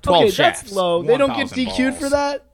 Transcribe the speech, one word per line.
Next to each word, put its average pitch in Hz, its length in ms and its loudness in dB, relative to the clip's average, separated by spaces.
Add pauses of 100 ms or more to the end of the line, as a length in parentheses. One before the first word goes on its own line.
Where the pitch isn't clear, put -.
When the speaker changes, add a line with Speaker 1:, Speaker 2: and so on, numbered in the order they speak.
Speaker 1:
Twelve 175 220 4
Speaker 2:
Okay, 202 60 4
Speaker 1:
shafts. - 320 0
Speaker 2:
that's 202 100 -16
low. 175 300 0
They 226 160 2
don't 277 120 2
get 247 80 -4
Speaker 1:
One 262 100 -4
thousand 254 160 -4
Speaker 2:
D 202 80 -4
Q'd 262 220 0
for - 80 -12
Speaker 1:
balls. 277 100 -2
Speaker 2:
that? 285 420 -2